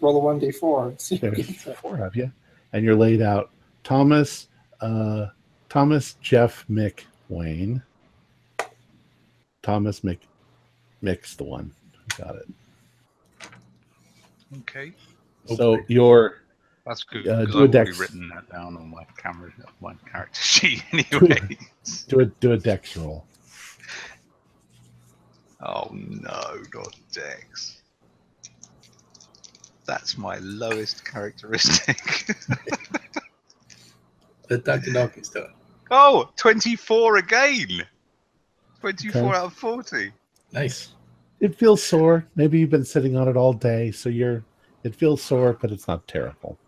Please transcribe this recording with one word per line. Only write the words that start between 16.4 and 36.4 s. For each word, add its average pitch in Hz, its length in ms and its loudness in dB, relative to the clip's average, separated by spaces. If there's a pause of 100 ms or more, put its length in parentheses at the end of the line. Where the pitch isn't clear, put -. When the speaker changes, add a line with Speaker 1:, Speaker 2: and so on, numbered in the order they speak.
Speaker 3:
That's 117 200 -12
good, 104 220 -10
Speaker 2:
uh, 110 200 0
Speaker 3:
'cause 104 80 -4
Speaker 2:
do 147 60 4
a 143 40 8
Speaker 3:
I've 127 100 8
already 110 160 4
Speaker 2:
dex. 85 80 -10
Speaker 3:
written 90 360 -8
that - 180 -20
down 87 240 -14
on 80 140 -18
my 82 140 -18 (120)
camera, 87 340 -14 (300)
my 90 140 -16 (180)
character - 280 -12
<laughs> - 20 -10
sheet - 400 2 (100)
Speaker 2:
Do 165 60 0
a, 147 260 4
Speaker 3:
anyway. 131 340 4 (500)
Speaker 2:
do 131 120 4
a, 123 60 6
do 120 260 0
a 113 60 2
dex 98 400 -4
roll. 78 260 -10 (2500)
Speaker 3:
Oh 50 300 -10
no, 50 680 -14 (100)
not 50 240 -18 (160)
dex. - 720 -16 (2000)
That's - 320 -8
my 95 220 -10
lowest 107 640 -10
characteristic. - 1040 -4
<laughs> - 260 -6 (2250)
Speaker 4:
Let 120 160 -4
Doctor 135 260 -4
Dawkins 123 380 -4
do - 120 -12
it. - 100 -16 (400)
Speaker 3:
Oh, 269 460 6
twenty-four 220 840 2